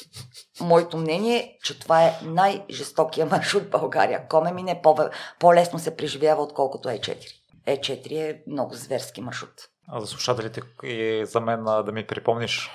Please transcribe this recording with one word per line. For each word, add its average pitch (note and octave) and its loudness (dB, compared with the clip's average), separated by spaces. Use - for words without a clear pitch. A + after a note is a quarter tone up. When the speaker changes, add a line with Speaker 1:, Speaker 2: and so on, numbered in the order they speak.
Speaker 1:
Моето E3+ 4
мнение F3+ 0
е, - -6
че - -8
това E3 6
е - 4
най-жестокия D#3+ 0
маршрут F#3+ 0
в - -12
България. - 0
Коме D#3+ 2
Мине F3+ -6
по-, D#3 6
по-лесно E3+ 6
се D#3+ -6
преживява, D3 0
отколкото C#3 -4
Е A2+ -4
четири. - -10
Е C#3 0
четири C3+ -8
е D#3 -6
много B2 -6
зверски - -8
маршрут. - -10
Speaker 2:
А B2 -8
за G#2 -8
слушателите A2+ -4
и A2 -2
за A2+ -2
мен, A2+ -2
а, G#2+ 2
да G#2 -6
ми G#2+ -6
припомниш? - -2